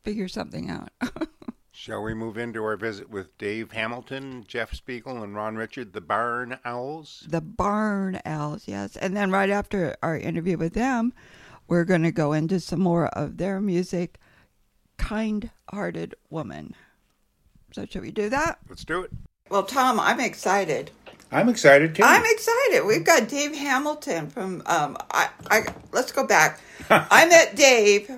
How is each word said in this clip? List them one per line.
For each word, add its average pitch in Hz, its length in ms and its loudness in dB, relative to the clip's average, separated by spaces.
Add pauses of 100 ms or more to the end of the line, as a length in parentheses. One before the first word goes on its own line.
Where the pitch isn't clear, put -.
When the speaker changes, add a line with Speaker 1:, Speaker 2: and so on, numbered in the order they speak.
Speaker 1:
figure 208 240 -6
something - 420 -10
out. - 200 -12 (100)
<laughs> - 280 -8 (440)
Speaker 2:
Shall 104 300 -10
we 110 120 -6
move 113 220 -8
into 113 280 -6
our 107 120 -2
visit 101 320 -8
with 98 300 -10
Dave 107 340 -6
Hamilton, 120 720 -8
Jeff 117 280 -6
Spiegel, 123 480 -12
and 101 120 -12
Ron 107 220 -6
Richard, 110 380 -10
the 104 60 -8
Barn 120 640 -4
Owls? 135 640 -10
Speaker 1:
The 160 120 -2
Barn 196 880 -4
Owls, 151 420 -8
yes. - 280 -10
And 190 200 -6
then 202 140 -2
right 196 200 2
after 202 520 -4
our 160 140 -2
interview 165 420 -4
with 165 160 -4
them, 240 380 -2 (560)
we're 170 160 2
gonna 165 280 2
go 151 200 0
into 160 280 0
some 175 200 -4
more 170 280 2
of 151 300 -6
their 190 220 -4
music, 180 580 -4 (800)
Kind 214 520 -4 (200)
Hearted 170 440 -8 (140)
Woman. 92 460 -12 (1000)
So - 140 -10
should 190 160 -10
we - 80 -12
do 208 180 -4
that? 285 300 -2 (100)
Speaker 2:
Let's - 160 -18
do 175 180 -4
it. - 80 -14 (380)
Speaker 1:
Well, 196 140 2
Tom, 254 360 2
I'm 240 220 2
excited. 190 720 -2 (420)
Speaker 2:
I'm 175 160 4
excited, 156 460 6
too. 185 80 2
Speaker 1:
I'm 359 220 8
excited. 453 600 2
We've 330 200 0
got 269 240 4
Dave 294 260 -4
Hamilton 285 720 -4
from, 190 380 -8
um, 147 300 0 (160)
I, - 160 0 (220)
I, - 140 4 (280)
let's 254 200 -2
go 269 140 0
back. 156 340 4 (140)
Speaker 2:
<laughs> - 160 -6
Speaker 1:
I 220 360 8
met 330 300 8
Dave 214 600 6